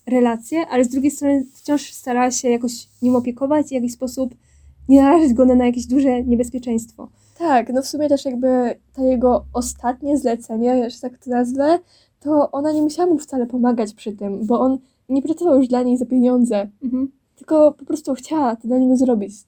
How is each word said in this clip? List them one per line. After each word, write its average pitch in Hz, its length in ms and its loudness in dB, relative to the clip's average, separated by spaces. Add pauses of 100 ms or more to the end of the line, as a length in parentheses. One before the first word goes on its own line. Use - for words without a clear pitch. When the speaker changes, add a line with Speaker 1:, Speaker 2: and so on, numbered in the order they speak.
Speaker 1:
relację, 247 600 0
ale 254 180 0
z 247 40 -2
drugiej 269 220 0
strony 285 340 0 (100)
wciąż - 380 -4
starała 247 380 -2
się 254 200 -2
jakoś 240 380 -4 (140)
nim 247 140 2
opiekować 269 500 -2
i - 20 -20
w - 40 -14
jakiś 240 200 -4
sposób 262 420 -6 (540)
nie 269 140 8
narażać 294 300 6
go 247 120 4
na, 254 100 6
na 247 120 4
jakieś 240 200 -2
duże 247 380 0
niebezpieczeństwo. 240 840 -4 (300)
Speaker 2:
Tak, 269 340 0
no 254 100 0
w 269 60 -8
sumie 302 200 -2
też 277 160 0
jakby 247 240 -2 (460)
to 262 100 -4
jego 247 480 2
ostatnie 254 680 -4
zlecenie, 233 720 -2
że 247 100 -18
tak 254 180 -12
to - 120 -12
nazwę, 262 480 0 (420)
to 294 300 0
ona 285 220 -4
nie 302 100 0
musiała 311 300 0
mu 302 60 2
wcale 254 280 -6
pomagać 240 480 -2
przy - 180 -12
tym, 202 340 -8
bo 233 140 2
on 262 180 0 (300)
nie 262 140 -2
pracował 320 360 0
już 262 100 2
dla 247 140 0
niej 247 140 0
za 247 100 -2
pieniądze, 240 600 2 (140)
Speaker 1:
Mhm. 262 280 -4 (260)
Speaker 2:
tylko 302 360 4
po - 120 -14
prostu - 300 -6
chciała 254 420 -4
to 233 120 -12
dla 254 100 0
niego 262 180 4
zrobić. 233 380 0 (140)